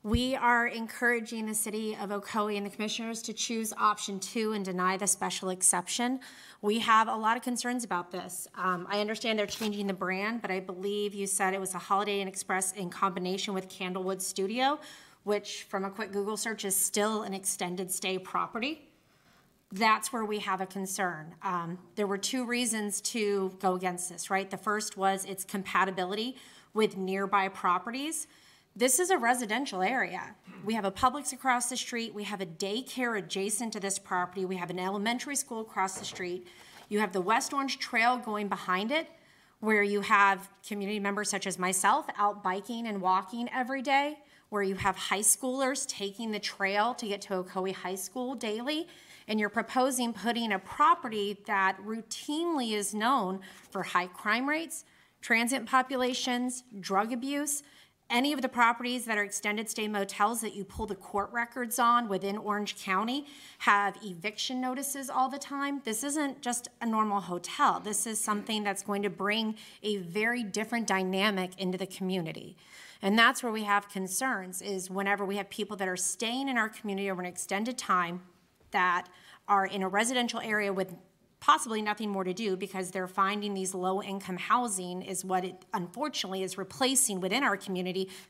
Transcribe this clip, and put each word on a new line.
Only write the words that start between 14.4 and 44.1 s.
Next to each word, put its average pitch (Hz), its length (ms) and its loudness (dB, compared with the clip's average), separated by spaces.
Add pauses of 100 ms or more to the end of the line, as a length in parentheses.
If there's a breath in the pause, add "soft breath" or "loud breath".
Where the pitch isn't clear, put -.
which 208 480 -2
from 196 160 -2
a 196 40 -4
quick 196 220 -8
Google 202 240 -2
search 214 300 -4
is 190 100 2
still 214 460 2
an 196 100 -6
extended 185 580 -4
stay 185 280 -2
property. 226 720 -4 (840 soft breath)
That's 220 400 4
where 226 140 -2
we 208 140 0
have 190 200 0
a 190 60 0
concern. 180 760 -4
Um, 180 360 -2 (160)
there 208 120 0
were 196 120 0
two 254 260 -2
reasons 220 560 0
to 202 580 0
go 185 160 4
against 180 360 -2
this, - 180 -10
right? 196 220 0
The 190 80 -4
first 208 400 -2
was 190 260 2
its 190 180 -8
compatibility 190 960 0 (380 loud breath)
with 208 240 4
nearby 190 500 2
properties. 226 760 -2 (500 soft breath)
This 262 220 4
is 359 100 4
a 370 80 6
residential 233 680 2
area. 190 520 0 (280)
We 220 120 0
have 208 100 0
a 190 60 4
Publix 262 420 2
across 247 380 2
the 254 60 -4
street. 233 360 -4
We 208 120 -8
have 190 180 -4
a 185 40 -2
daycare 226 720 -2
adjacent 196 580 -2
to 202 60 -6
this 196 200 -2
property. 185 440 -2
We 185 120 -2
have 175 120 -4
an 180 120 -4
elementary 220 560 -2
school 226 260 -4
across 190 360 -2
the 196 60 -10
street. 180 440 -6 (420 loud breath)
You 208 80 2
have 214 140 2
the 190 100 2
West 233 320 2
Orange 269 240 -2
Trail 240 400 2
going 208 300 -4
behind 190 420 0
it, 320 180 0 (520 soft breath)
where 214 240 4
you 202 180 2
have 196 480 6 (160)
community 202 340 -4
members 202 300 0
such 196 160 -2
as 175 120 -2
myself 196 460 4 (140)
out 208 240 2
biking 214 460 -4
and 202 120 -2
walking 196 540 0
every 262 260 -2
day, 285 380 2 (300 soft breath)